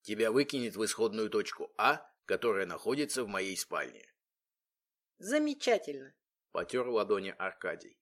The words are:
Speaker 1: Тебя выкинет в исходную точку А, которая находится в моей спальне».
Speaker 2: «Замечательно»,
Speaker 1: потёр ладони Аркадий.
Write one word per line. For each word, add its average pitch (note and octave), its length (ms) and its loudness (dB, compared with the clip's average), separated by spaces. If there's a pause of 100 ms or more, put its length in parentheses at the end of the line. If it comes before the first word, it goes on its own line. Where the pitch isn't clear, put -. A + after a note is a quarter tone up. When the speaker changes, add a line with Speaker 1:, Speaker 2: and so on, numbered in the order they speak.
Speaker 1:
Тебя G#2+ 320 0
выкинет B2+ 420 0
в G#2+ 80 0
исходную G#2+ 460 0
точку - 480 -4
А, C#3 280 2 (200)
которая G2 400 2
находится B2+ 580 -2
в G2+ 60 -4
моей F#2+ 260 -2
спальне». - 580 -6 (1040)
Speaker 2:
«Замечательно», A3 960 0 (380)
Speaker 1:
потёр A#2+ 380 -2
ладони G2+ 480 2
Аркадий. F#2 640 -6